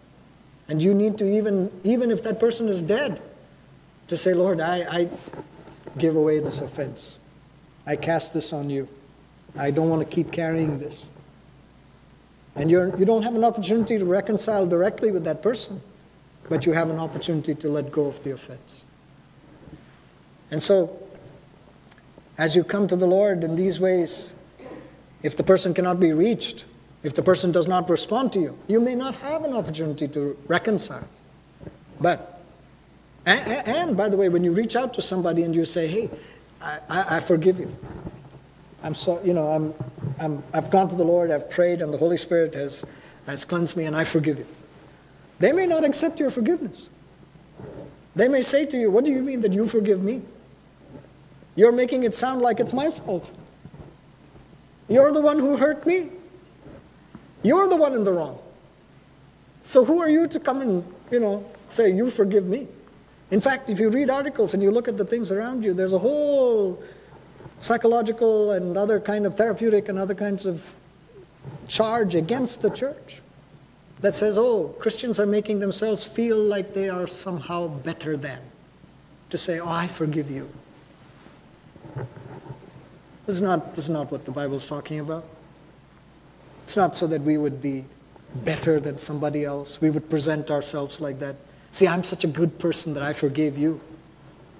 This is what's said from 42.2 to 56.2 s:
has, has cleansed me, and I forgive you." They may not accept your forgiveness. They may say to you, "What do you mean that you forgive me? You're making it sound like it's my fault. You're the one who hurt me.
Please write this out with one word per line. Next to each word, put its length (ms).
has, 300
has 180
cleansed 320
me, 80
and 100
I 80
forgive 380
you." 60
They 140
may 140
not 180
accept 340
your 120
forgiveness. 600
They 100
may 160
say 240
to 100
you, 140
"What 140
do 80
you 100
mean 200
that 100
you 160
forgive 340
me? 200
You're 180
making 300
it 140
sound 240
like 180
it's 140
my 180
fault. 400
You're 240
the 100
one 160
who 180
hurt 300
me. 220